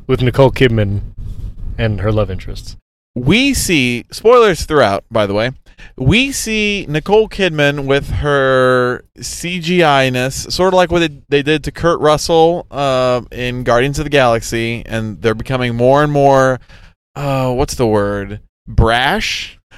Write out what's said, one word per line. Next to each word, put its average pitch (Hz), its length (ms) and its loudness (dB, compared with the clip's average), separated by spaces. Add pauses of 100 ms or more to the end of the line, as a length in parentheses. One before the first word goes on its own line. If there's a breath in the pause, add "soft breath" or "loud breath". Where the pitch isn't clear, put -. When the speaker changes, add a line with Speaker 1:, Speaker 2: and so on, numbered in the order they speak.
Speaker 1:
with 131 140 0
Nicole 127 300 4
Kidman 110 500 0 (800)
and 110 220 -2
her 107 120 0
love 104 180 0
interests. - 460 -10 (380)
Speaker 2:
We 220 400 2
see, 123 560 0
spoilers 220 560 4
throughout, 117 440 2
by 110 160 0
the 98 60 -4
way, 113 200 -2 (440 soft breath)
we 226 340 2
see 208 580 -2
Nicole 196 400 0
Kidman 147 580 0
with 139 240 0
her 131 920 0 (160)
C 170 400 -8
G 170 220 0
I-ness, 131 720 0
sort 180 140 2
of 185 80 2
like 180 140 4
what 175 80 0
they, 151 300 -2
they 143 140 2
did 147 220 -2
to 147 80 -8
Kurt 165 280 0
Russell, 160 680 2
uh, 127 520 0 (100)
in 123 320 -6
Guardians 127 340 2
of 151 60 -6
the 147 60 -8
Galaxy, 117 720 0
and 110 380 -8
they're 110 120 2
becoming 120 400 -4
more 131 280 4
and 147 100 0
more, 135 480 4 (540 soft breath)
uh, 135 400 -2
what's 139 220 -2
the 123 100 0
word, 101 540 -2 (260)
brash 120 920 0 (200 soft breath)